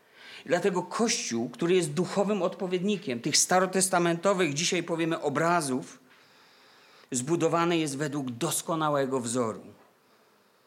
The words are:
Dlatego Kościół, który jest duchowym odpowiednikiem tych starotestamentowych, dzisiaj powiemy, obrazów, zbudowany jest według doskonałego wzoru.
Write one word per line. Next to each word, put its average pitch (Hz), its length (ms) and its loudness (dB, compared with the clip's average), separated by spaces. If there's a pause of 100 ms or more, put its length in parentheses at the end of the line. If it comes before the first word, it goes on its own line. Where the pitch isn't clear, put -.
(460)
Dlatego 175 380 0
Kościół, 127 680 -2
który 175 260 0
jest 160 180 2
duchowym 190 480 0
odpowiednikiem 180 800 -2
tych 139 180 0
starotestamentowych, 185 1160 2
dzisiaj 170 300 -2
powiemy, 165 380 -2
obrazów, 147 800 0 (1120)
zbudowany 165 640 2
jest 147 200 -2
według 139 340 -4
doskonałego 143 880 -2
wzoru. 113 440 -2 (1040)